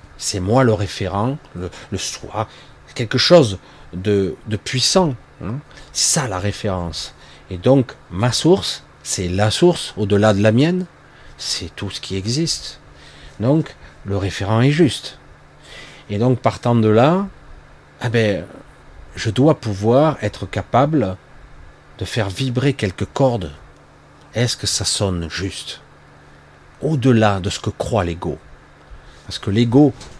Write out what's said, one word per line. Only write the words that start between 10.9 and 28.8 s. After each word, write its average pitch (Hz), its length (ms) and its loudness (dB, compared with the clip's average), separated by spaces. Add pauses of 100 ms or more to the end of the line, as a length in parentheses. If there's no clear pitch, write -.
c'est - 400 -10
tout 101 140 -8
ce - 100 -12
qui - 160 -8
existe. 120 640 -4 (600)
Donc, 147 360 0 (280)
le 98 120 -4
référent 98 460 0
est 139 100 4
juste. 151 440 0 (920)
Et 101 80 -4
donc, 120 220 2
partant 117 340 0
de 113 140 4
là, 151 400 4 (760)
eh 120 40 -4
ben, 107 360 0 (720)
je - 160 -4
dois 127 240 4
pouvoir 117 680 2
être 104 220 -6
capable 120 720 0 (840)
de - 60 -6
faire 101 260 -4
vibrer 123 420 -2
quelques 107 320 -4
cordes. 113 480 0 (800)
Est-ce 117 220 0
que - 100 -8
ça - 180 -4
sonne 87 460 -2
juste ? - 520 -10 (1000)
Au-delà 117 560 4
de 92 100 -4
ce - 120 -6
que - 100 -4
croit - 320 -2
l'ego. 87 360 -4 (920)